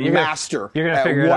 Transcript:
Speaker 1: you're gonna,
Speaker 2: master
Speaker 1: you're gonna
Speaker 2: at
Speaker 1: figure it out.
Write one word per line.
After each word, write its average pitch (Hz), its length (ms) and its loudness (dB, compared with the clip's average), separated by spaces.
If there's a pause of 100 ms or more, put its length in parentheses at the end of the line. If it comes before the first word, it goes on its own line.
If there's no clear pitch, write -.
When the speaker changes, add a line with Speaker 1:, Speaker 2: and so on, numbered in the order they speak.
Speaker 1:
you're - 80 0
gonna, - 140 2
Speaker 2:
master 151 480 -6
Speaker 1:
you're 160 140 -2
gonna 165 100 0
Speaker 2:
at - 80 2
Speaker 1:
figure 147 200 2
it 165 40 4
out. 170 80 4